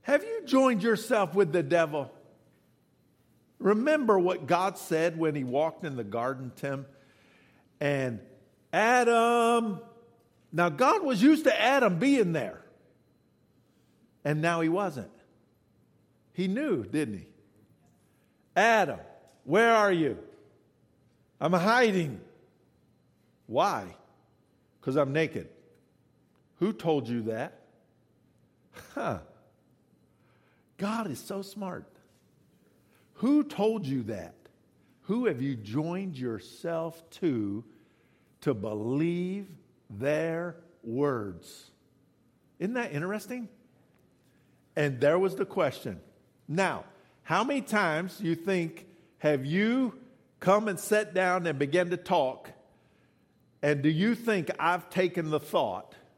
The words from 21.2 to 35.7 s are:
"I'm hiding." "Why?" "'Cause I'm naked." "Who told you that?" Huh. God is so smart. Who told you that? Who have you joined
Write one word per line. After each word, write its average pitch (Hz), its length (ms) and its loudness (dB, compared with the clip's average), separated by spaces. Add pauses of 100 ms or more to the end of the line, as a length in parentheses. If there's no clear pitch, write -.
"I'm 160 120 0
hiding." 185 680 2 (1300)
"Why?" 120 480 -2 (840)
"'Cause 139 160 -2
I'm 139 160 2
naked." 139 360 -2 (1080)
"Who 208 140 -2
told 156 360 -2
you 120 140 -4
that?" 113 380 -6 (1300)
Huh. 160 240 -4 (1600)
God 214 320 -4
is - 80 -8
so 196 240 -10
smart. 196 440 -10 (1300)
Who 285 300 2
told 220 420 -2
you 131 180 -4
that? 95 300 -10 (680)
Who 240 240 -2
have 135 160 -2
you 139 120 -2
joined 156 640 -6